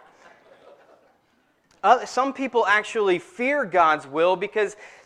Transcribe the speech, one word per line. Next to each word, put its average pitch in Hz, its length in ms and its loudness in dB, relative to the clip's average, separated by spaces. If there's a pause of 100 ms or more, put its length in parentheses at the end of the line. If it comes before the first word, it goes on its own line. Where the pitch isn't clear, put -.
(1800)
Uh, 220 220 4
some 262 260 -2
people 247 340 -2
actually 208 540 0
fear 262 460 -4
God's 156 420 2
will 165 300 0
because 208 400 -4 (280)